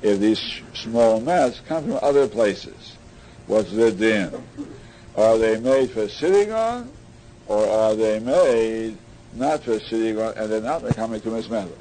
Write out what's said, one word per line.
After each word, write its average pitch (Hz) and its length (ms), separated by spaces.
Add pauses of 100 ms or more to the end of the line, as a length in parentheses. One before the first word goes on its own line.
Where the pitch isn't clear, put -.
If 104 160
these 107 200
sh-, - 240 (120)
small 113 460
mats 127 460
come 160 180
from 226 180
other 139 240
places, - 720 (500)
what's 104 240
the 113 220
din? 101 420 (800)
Are 113 220
they 110 200
made 131 340
for 107 160
sitting 202 440
on, 233 380 (560)
or 104 200
are 110 280
they 110 260
made 113 760 (340)
not 139 300
for 110 160
sitting 110 420
on, 110 140
and 107 180
they're 110 80
not 143 260
becoming 113 360
to 110 80
miss 113 160
medrash? 98 340